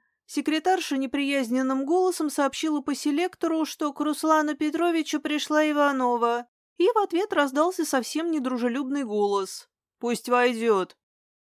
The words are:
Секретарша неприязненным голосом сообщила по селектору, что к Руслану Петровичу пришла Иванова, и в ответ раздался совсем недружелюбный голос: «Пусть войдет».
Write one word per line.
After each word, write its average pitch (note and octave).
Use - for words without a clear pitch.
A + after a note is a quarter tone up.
Секретарша D#4
неприязненным C4+
голосом E4+
сообщила C#4+
по C#4+
селектору, D#4+
что D4
к -
Руслану D4+
Петровичу D#4
пришла D4+
Иванова, B3
и F4
в A4+
ответ G4
раздался D4+
совсем D4+
недружелюбный B3+
голос: G3+
«Пусть A#3+
войдет». A#3